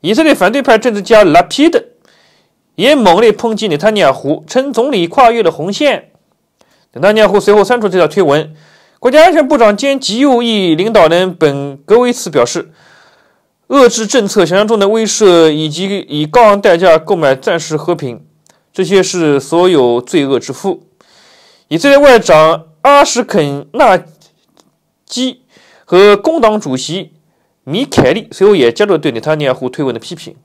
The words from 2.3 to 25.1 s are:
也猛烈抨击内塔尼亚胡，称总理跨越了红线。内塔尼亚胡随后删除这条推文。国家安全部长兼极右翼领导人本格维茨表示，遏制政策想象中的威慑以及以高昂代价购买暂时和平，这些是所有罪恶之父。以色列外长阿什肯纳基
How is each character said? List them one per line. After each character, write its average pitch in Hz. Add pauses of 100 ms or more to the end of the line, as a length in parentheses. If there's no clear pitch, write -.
也 247
猛 196
烈 226
抨 220
击 214
内 151
塔 185
尼 214
亚 143
胡， 139
称 262
总 254
理 180
跨 240
越 233
了 170
红 160
线。 262 (840)
内 127
塔 196
尼 220
亚 214
胡 196
随 196
后 208
删 240
除 214
这 180
条 160
推 202
文。 156 (460)
国 254
家 302
安 359
全 302
部 285
长 208
兼 277
极 226
右 262
翼 208
领 190
导 202
人 175
本 139
格 196
维 247
茨 240
表 143
示， - (960)
遏 262
制 220
政 208
策 190
想 170
象 208
中 220
的 196
威 220
慑 175
以 156
及 190 (100)
以 151
高 233
昂 202
代 196
价 170
购 160
买 147
暂 160
时 156
和 156
平， 135 (460)
这 190
些 185
是 165
所 170
有 123
罪 139
恶 135
之 131
父。 - (800)
以 151
色 277
列 277
外 277
长 160 (120)
阿 285
什 247
肯 143
纳 226 (1000)
基 - (400)